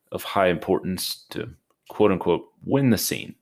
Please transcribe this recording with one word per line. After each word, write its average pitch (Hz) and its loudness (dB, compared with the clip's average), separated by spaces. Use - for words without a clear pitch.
of 92 -8
high 98 2
importance - -2
to, - -10
quote 101 4
unquote, 85 0
win 135 2
the 98 4
scene. - -6